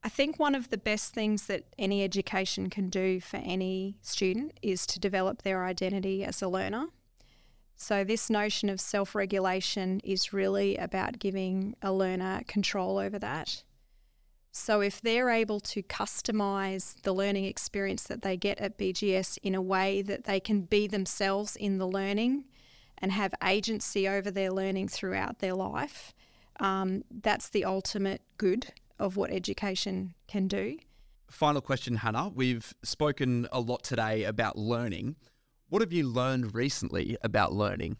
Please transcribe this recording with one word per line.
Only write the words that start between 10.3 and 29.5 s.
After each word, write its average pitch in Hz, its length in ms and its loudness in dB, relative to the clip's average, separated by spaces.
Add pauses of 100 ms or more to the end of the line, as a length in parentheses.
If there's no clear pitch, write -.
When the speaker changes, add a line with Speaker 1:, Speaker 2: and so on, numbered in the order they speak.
Speaker 1:
really 196 460 2
about - 400 -2
giving 190 640 -2
a 196 100 0
learner 190 560 0
control 196 480 0
over 196 220 -2
that. 160 440 -6 (880)
So 214 300 2
if 202 220 0
they're 233 260 4
able 220 320 2
to - 220 -4
customise 196 1200 -2
the 196 100 2
learning 196 320 2
experience 196 600 -4
that - 180 -8
they 185 160 -2
get 202 200 0
at 202 200 -4
B 190 160 0
G 196 200 2
S 185 280 0
in 190 120 0
a 190 60 0
way 190 400 2
that 196 240 -4
they 196 160 2
can 202 220 2
be 208 240 4
themselves 196 680 0
in 196 200 0
the 185 100 0
learning 202 580 0 (520)
and 190 160 0
have 196 220 0 (100)
agency 202 640 2
over 196 220 0
their 190 200 0
learning 190 380 0
throughout 196 520 -4
their 185 140 0
life, 196 600 -4 (460)
um, 190 500 2
that's 214 380 0
the 208 160 0
ultimate 190 580 -2 (160)
good 196 300 2 (320)
of 190 160 0
what 196 160 0
education 190 840 -4 (140)